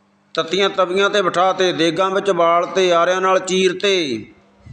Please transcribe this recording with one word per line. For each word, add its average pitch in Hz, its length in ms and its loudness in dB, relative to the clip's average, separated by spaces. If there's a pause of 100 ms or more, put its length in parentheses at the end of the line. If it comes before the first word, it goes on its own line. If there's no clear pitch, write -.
(340)
ਤੱਤੀਆਂ 180 360 -2
ਤਵੀਆਂ 185 400 0
'ਤੇ 202 120 0
ਬਿਠਾਤੇ, 180 520 0
ਦੇਗਾਂ 165 360 0
ਵਿੱਚ 196 220 0
ਬਾਲਤੇ, 175 640 2
ਆਰਿਆਂ 175 280 2
ਨਾਲ 190 180 2
ਚੀਰਤੇ, 185 880 -2 (480)